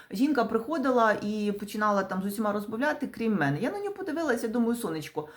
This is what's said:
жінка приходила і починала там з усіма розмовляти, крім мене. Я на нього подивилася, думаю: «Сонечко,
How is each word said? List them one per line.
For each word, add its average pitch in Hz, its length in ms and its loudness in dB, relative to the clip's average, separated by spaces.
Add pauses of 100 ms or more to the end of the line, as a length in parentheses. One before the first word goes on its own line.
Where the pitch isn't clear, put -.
(120)
жінка 247 320 2
приходила 240 800 2
і 208 380 -2
починала 208 440 0
там 190 180 -4
з 190 40 -2
усіма 202 260 0
розмовляти, 220 560 -2
крім 226 280 0
мене. 147 240 2
Я 254 120 0
на 403 80 -6
нього 403 140 -4
подивилася, 285 540 -2
думаю: 233 280 2
«Сонечко, 160 600 -6